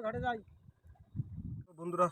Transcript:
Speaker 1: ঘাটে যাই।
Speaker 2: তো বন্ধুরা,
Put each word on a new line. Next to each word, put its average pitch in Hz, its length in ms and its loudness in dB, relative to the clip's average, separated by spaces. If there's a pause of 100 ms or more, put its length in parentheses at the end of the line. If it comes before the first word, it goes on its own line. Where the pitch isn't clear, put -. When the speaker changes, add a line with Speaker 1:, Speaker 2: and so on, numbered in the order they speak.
Speaker 1:
ঘাটে 240 180 -2
যাই। 240 140 2 (1300)
Speaker 2:
তো 185 40 -20 (100)
বন্ধুরা, 175 320 4